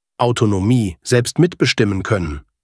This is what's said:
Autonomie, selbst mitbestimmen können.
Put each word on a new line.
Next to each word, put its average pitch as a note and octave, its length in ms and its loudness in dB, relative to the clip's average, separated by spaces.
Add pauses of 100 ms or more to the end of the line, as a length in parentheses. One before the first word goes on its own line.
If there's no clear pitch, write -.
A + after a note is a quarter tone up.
(180)
Autonomie, A2 840 0
selbst - 380 0
mitbestimmen A2 640 0
können. D#2+ 380 -4 (220)